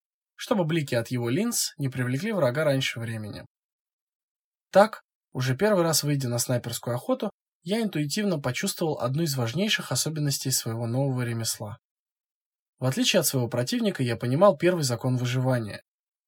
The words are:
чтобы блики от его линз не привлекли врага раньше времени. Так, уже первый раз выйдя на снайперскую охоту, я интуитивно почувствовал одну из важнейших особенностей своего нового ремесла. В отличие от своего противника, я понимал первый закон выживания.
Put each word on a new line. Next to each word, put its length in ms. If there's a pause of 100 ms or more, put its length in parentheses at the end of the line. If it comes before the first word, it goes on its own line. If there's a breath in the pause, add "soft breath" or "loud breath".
(380)
чтобы 280
блики 300
от 120
его 220
линз 480
не 100
привлекли 460
врага 320
раньше 340
времени. 460 (1200)
Так, 320 (300)
уже 240
первый 280
раз 200
выйдя 240
на 120
снайперскую 540
охоту, 360 (340)
я 180
интуитивно 560
почувствовал 640
одну 240
из 140
важнейших 560
особенностей 580
своего 360
нового 340
ремесла. 560 (1000)
В 60
отличие 360
от 60
своего 200
противника, 560
я 140
понимал 400
первый 260
закон 320
выживания. 640 (460)